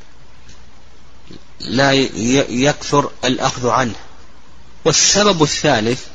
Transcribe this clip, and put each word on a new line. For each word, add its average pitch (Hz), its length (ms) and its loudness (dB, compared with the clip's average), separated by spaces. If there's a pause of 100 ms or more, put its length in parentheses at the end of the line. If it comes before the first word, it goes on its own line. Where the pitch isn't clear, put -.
(1600)
لا 131 320 2
ي-، 135 180 4 (400)
يكثر 143 600 2 (160)
الأخذ 127 420 0
عنه. 117 280 2 (880)
والسبب 185 580 4
الثالث، 127 580 2 (140)